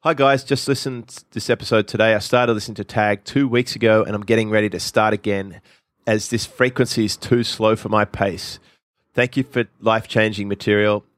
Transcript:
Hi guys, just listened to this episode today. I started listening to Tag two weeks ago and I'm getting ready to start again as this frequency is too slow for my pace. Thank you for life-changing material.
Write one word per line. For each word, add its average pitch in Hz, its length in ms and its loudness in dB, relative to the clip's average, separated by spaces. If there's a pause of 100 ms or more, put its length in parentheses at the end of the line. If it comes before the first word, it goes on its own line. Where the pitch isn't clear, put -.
Hi 160 120 2
guys, 139 300 4
just - 240 -2
listened 127 420 -4
to - 220 -20
this - 180 -8
episode 113 380 0
today. 110 260 2
I 104 60 2
started 120 340 0
listening 104 220 -6
to 104 80 -8
Tag 104 400 -2
two 139 240 0
weeks 120 280 -2
ago 110 280 4
and 107 120 -4
I'm 104 100 -6
getting 110 260 0
ready 107 180 2
to 87 100 -6
start 107 340 0
again 98 480 -6 (460)
as 107 220 0
this 117 160 -2
frequency 127 600 0
is 101 100 -4
too 120 280 0
slow 110 320 2
for 107 140 -8
my 104 160 2
pace. - 540 -6 (540)
Thank 123 240 0
you 131 60 0
for 123 220 -2 (140)
life-changing 110 720 0
material. 104 560 0 (120)